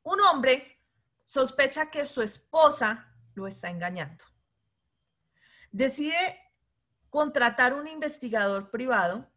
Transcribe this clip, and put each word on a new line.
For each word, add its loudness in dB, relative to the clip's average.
Un 0
hombre 2
sospecha 0
que -2
su -6
esposa 2
lo -10
está -10
engañando. -8
Decide -2
contratar 2
un -8
investigador -4
privado -2